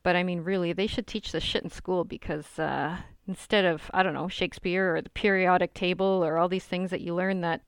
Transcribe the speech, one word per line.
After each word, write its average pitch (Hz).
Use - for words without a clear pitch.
But 180
I 180
mean, 180
really, 175
they 190
should -
teach -
this 160
shit -
in 170
school 180
because, -
uh, 147
instead 190
of, 165
I 185
don't 185
know, 147
Shakespeare 180
or 160
the -
periodic 185
table 185
or 160
all 170
these 185
things 180
that 180
you 170
learn 185
that 170